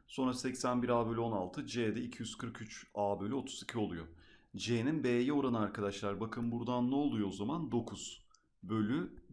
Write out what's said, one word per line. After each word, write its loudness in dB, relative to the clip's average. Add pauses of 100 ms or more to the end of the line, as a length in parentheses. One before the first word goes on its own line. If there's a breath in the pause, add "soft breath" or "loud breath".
Sonra 0
seksen 0
bir 2
A 4
bölü 0
on 0
altı, -2
C 0
de -2
iki -8
yüz -8
kırk -8
üç -14
A 2
bölü -2
otuz -6
iki -6
oluyor. 0 (480 loud breath)
C'nin 2
B'ye 4
oranı 2
arkadaşlar 0
bakın -2
buradan 2
ne 4
oluyor 2
o -2
zaman? -2
Dokuz -2 (360 soft breath)
bölü 0